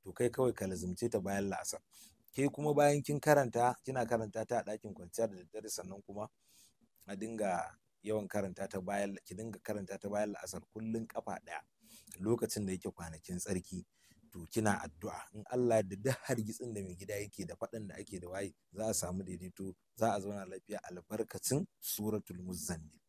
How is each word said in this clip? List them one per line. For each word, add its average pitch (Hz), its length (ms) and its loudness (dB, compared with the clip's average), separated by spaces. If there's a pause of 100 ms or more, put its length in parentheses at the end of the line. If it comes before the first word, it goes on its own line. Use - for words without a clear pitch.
to, 95 100 -10
kai 123 180 4
kawai 123 240 4
ka 101 120 -2
lazimce 90 440 -2
ta 107 100 4
bayan 98 300 2
la'asar. - 300 -4 (540)
Ke 139 180 4
kuma 147 220 2
bayan 147 280 8
kin 143 180 0
karanta, 123 540 8 (100)
kina 131 220 2
karanta 110 400 2
ta 120 120 2
a 107 60 2
ɗakin 104 300 -6
kwanciya 90 340 0
da 98 80 -8
daddare, 107 340 -10
sannan 95 320 -8
kuma 104 260 -8 (760)
a 98 100 -8
dinga 98 540 0 (340)
yawan 104 240 0
karanta 98 400 -2
ta 98 120 -4
bayan, 101 440 0
ki - 100 -10
dinga 107 280 -8
karanta 98 360 -4
ta 101 100 -6
bayan 104 260 2
la'asar 92 260 -8 (140)
kullum 113 320 -2
ƙafa 110 380 -6
ɗaya, 82 160 -8 (600)
lokacin 107 460 2
da 95 60 0
yake 92 200 -4
kwanakin 85 480 -8
tsarki. 92 440 -2 (480)
To, 113 180 -10
kina 107 340 4
addu'a, 82 380 -8 (120)
in 104 160 -10
Allah 123 260 4
ya 110 60 8
yarda, 98 200 -4
duk 123 140 4 (100)
hargitsin 117 480 -2
da 101 80 -4
mai 92 120 -6
gida 95 200 -6
yake 101 320 -4
da 80 80 -10
faɗan 107 340 -6
da 82 80 -12
ake 98 240 -8
da 87 80 -10
waye, 95 260 -4 (180)
za 104 160 -2
a 107 60 2
samu 92 300 -2
daidaito, 92 500 -8 (220)
za 110 180 4
a 101 60 0
zauna 101 260 -4
lafiya 95 320 -8 (120)
albarkacin 107 760 -2 (140)
Suratul 104 640 -2
Muzammil. 85 480 -6 (160)